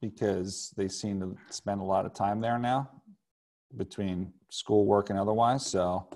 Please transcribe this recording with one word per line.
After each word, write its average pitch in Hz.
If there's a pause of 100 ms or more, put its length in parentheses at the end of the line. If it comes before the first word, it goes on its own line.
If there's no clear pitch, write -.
because 98
they 98
seem 101
to 92 (140)
spend 101
a 95
lot 95
of -
time 104
there 117
now, 127 (840)
between 92 (180)
school, 104
work, 101
and 98
otherwise. 113
So 90